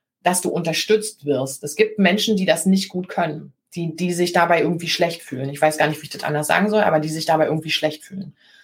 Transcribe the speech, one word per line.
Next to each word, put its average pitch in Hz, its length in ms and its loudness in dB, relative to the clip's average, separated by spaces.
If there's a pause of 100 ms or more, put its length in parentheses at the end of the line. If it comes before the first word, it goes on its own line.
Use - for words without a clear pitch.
(220)
dass 180 180 2
du - 100 -2
unterstützt 170 760 -2
wirst. 135 400 -2
Es 147 100 -8
gibt 214 240 0
Menschen, 202 380 4
die 185 100 0
das 165 200 2
nicht 190 220 4
gut 180 200 -8
können, 156 440 -4 (220)
die, 170 220 -4
die 175 160 -2
sich 175 200 0
dabei 170 280 4
irgendwie 165 280 -2
schlecht - 340 -2
fühlen. 135 280 -8
Ich 143 100 -6
weiß 156 160 2
gar 151 120 2
nicht, 151 120 -4
wie 151 60 -16
ich - 60 -14
das - 100 -12
anders 151 240 -2
sagen 185 240 2
soll, 214 120 2
aber 165 180 2
die 151 80 -4
sich 156 180 -6
dabei 156 200 4
irgendwie 156 240 -2
schlecht - 340 -2
fühlen. 190 320 -14 (280)